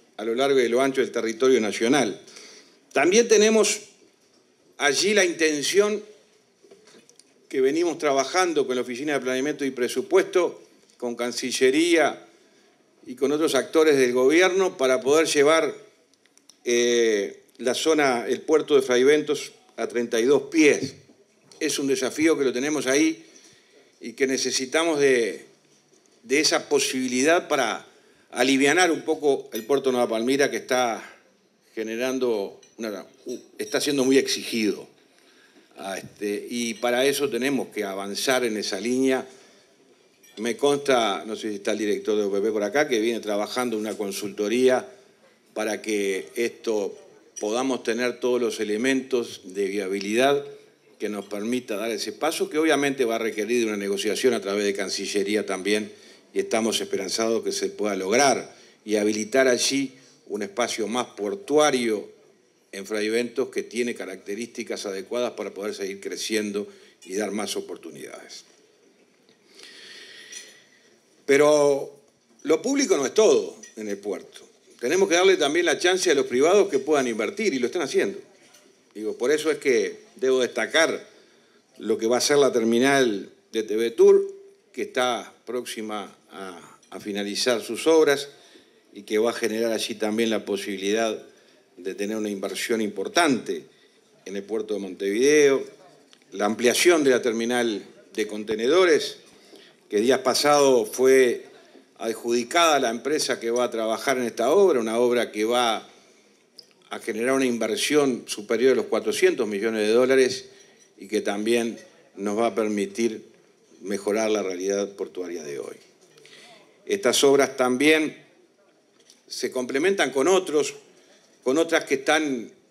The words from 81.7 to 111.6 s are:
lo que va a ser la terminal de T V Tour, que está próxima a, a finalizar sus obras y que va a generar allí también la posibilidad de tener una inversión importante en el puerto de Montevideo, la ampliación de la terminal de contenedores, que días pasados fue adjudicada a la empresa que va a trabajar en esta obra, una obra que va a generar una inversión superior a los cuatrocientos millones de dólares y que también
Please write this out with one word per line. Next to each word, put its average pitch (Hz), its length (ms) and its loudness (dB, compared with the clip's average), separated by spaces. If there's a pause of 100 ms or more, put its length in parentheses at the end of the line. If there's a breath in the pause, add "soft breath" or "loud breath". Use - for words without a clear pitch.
lo 107 180 -2
que 110 100 -2
va 123 80 2
a 120 60 0
ser 147 160 2
la 131 160 4
terminal 117 760 2 (220)
de 110 120 -4
T 101 120 -6
V 113 160 -2
Tour, 196 420 6 (380)
que 113 120 -8
está 123 520 -4 (100)
próxima 110 720 -10 (140)
a, 90 480 -16 (120)
a 98 100 -14
finalizar 101 600 -2
sus 113 260 -6
obras 156 420 4 (640 soft breath)
y 101 100 -18
que 107 140 -2
va 113 140 2
a - 20 -2
generar 113 400 -2
allí 107 220 -6
también 107 340 -2
la 107 160 -2
posibilidad 101 760 -2 (540 soft breath)
de 90 180 -8
tener 101 220 -6
una 107 140 -4
inversión 98 500 -4
importante 101 840 -2 (580 soft breath)
en 95 140 -10
el 98 60 -8
puerto 107 320 -6
de 101 40 -6
Montevideo, 120 800 2 (720)
la 98 140 -2
ampliación 120 580 2
de 135 60 4
la 120 120 4
terminal 117 640 -2 (300)
de 104 140 -4
contenedores, 117 920 0 (720 loud breath)
que 104 100 0
días 123 200 4
pasados 135 680 4
fue 127 580 4 (500 loud breath)
adjudicada 120 800 2
a - 20 0
la 120 120 0
empresa 131 500 -4
que 117 100 -2
va 120 140 2
a 117 60 -2
trabajar 113 460 -2
en 127 60 -2
esta 117 280 0
obra, 180 280 4
una 110 200 0
obra 120 340 2
que 107 100 -2
va 117 460 0 (1040 soft breath)
a 104 80 -8
generar 117 340 -2
una 135 140 2
inversión 117 800 0
superior 117 460 2
a - 20 2
los 110 100 0
cuatrocientos 117 640 0
millones 107 380 -2
de 107 60 2
dólares 127 540 2 (520 loud breath)
y 98 100 -16
que 104 120 -2
también 107 580 -2 (380 loud breath)